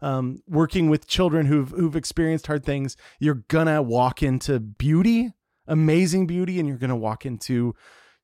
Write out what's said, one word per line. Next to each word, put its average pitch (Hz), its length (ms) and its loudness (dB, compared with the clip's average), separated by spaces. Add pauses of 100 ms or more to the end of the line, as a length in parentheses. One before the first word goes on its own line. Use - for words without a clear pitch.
um, 131 460 -4
working 160 420 2
with 151 180 0
children 165 400 2
who've, 143 240 2
who've 165 260 -2
experienced 160 500 -2
hard 151 180 -4
things, 139 320 -4 (240)
you're 143 280 0
gonna 160 340 2
walk 123 400 0
into 131 360 0
beauty, 165 720 2 (360)
amazing 160 600 2
beauty, 180 320 -4
and 160 100 -2
you're 135 100 -6
gonna 127 180 -2
walk 110 300 -6
into 120 480 -4 (500)